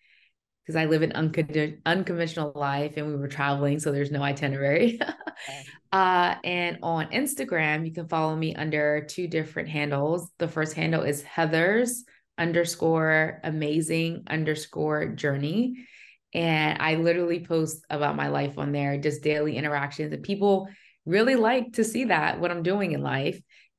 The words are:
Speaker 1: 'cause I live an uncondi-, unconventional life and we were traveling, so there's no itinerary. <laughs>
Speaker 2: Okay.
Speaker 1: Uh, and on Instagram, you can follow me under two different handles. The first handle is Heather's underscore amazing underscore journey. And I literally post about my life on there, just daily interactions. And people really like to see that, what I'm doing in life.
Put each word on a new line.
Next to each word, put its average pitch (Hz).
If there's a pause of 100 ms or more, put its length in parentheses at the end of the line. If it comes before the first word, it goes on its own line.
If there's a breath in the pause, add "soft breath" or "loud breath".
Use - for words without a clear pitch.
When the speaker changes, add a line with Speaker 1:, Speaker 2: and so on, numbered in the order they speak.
(640 soft breath)
Speaker 1:
'cause 165
I 160
live 156
an 160
uncondi-, 156
unconventional 165
life 147
and 151
we 151
were 139
traveling, 143
so 156
there's 139
no 143
itinerary. 143
<laughs> - (400 loud breath)
Speaker 2:
Okay. 139 (260 loud breath)
Speaker 1:
Uh, 185
and 175
on 160
Instagram, 165
you 160
can 165
follow 156
me 160
under 151
two 180
different 160
handles. 147
The 165
first 160
handle 160
is 143
Heather's 180 (320 soft breath)
underscore 165
amazing 160
underscore 156
journey. 156 (560 loud breath)
And 156
I 160
literally 170
post 160
about 147
my 143
life 143
on 143
there, 143
just 143
daily 151
interactions. 147
And -
people 196 (360 loud breath)
really 226
like 233
to 220
see 233
that, 160
what 175
I'm 170
doing 185
in 139
life. 135 (400 soft breath)